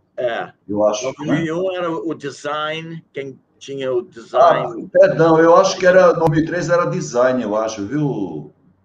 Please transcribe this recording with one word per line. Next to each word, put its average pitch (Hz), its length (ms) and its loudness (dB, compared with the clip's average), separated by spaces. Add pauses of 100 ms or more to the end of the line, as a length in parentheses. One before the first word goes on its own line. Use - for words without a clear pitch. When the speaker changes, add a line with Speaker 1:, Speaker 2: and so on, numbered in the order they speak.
(160)
Speaker 1:
É. 113 360 -6 (160)
Speaker 2:
Eu 104 180 0
acho, 107 200 0
né? 135 120 -6
Speaker 1:
Nove 143 140 -6
mil 160 140 -2
e 156 60 -4
um 185 200 -4
era 175 200 -4
o 160 220 -6
design, 151 960 -10
quem 139 280 -12 (180)
tinha 135 340 -8
o 123 100 -2
design. 120 840 0
Speaker 2:
Ah, - 140 0
perdão, 160 400 4
eu 165 160 6
acho 190 220 4
que 185 80 0
era, 180 280 6
nove 160 180 0
mil 151 120 2
e - 20 -2
três 165 240 -4
era 170 160 2
design, 123 560 -2
eu 104 140 -4
acho, 104 300 -4
viu, 104 680 -6 (320)